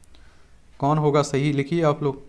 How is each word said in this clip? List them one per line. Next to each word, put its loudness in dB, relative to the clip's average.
कौन 0
होगा 2
सही 0
लिखिए 0
आप 0
लोग, -4